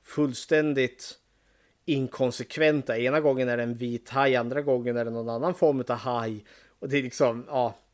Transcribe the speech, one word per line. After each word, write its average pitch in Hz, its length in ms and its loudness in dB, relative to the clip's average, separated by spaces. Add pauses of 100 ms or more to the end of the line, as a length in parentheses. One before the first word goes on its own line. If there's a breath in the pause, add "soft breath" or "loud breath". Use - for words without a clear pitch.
fullständigt 147 1080 0 (720)
inkonsekventa. 135 1120 0
Ena 131 200 2
gången 131 300 2
är 120 80 0
det 120 60 -2
en 120 120 -4
vit 120 340 -6
haj, 135 260 2
andra 123 260 -2
gången 123 360 0
är 117 80 0
det 117 60 -6
någon 117 180 -6
annan 131 240 -2
form 143 340 2
av 123 80 0
haj. 113 500 -4 (340 soft breath)
Och 143 100 -10
det 143 80 0
är 139 60 2
liksom, 120 440 0
ja. 123 280 0 (180)